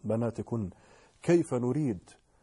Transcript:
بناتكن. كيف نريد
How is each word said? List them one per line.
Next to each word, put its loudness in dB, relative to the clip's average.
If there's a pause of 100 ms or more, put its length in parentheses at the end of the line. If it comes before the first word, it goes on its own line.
بناتكن. -2 (520)
كيف 4
نريد -2 (320)